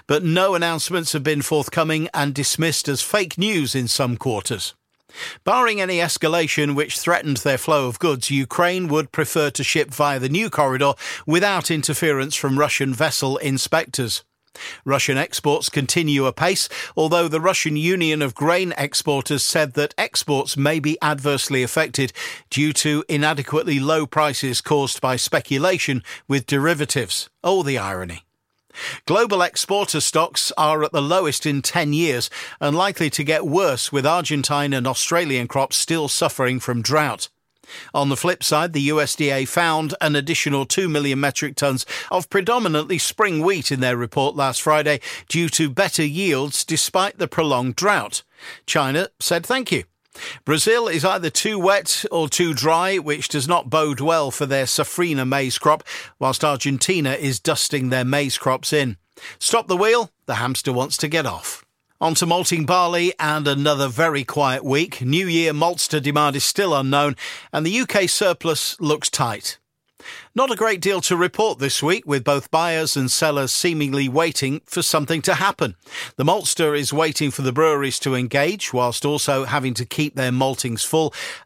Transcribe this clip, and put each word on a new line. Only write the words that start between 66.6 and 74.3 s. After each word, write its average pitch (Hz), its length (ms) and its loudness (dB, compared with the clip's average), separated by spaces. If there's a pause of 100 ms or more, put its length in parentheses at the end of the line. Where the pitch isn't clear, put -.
unknown 139 440 2 (340)
and 156 140 0
the 175 60 0
U 240 140 0
K 196 220 2
surplus - 720 0
looks 151 300 0
tight. - 480 -4 (760)
Not 254 160 0
a 233 60 -2
great 214 240 0
deal 185 220 0
to 175 160 0
report 185 420 0
this 139 240 -2
week, 185 220 0
with 139 180 0
both 143 280 0
buyers 160 440 0
and 131 160 0
sellers 143 400 0
seemingly 143 560 0
waiting 143 560 0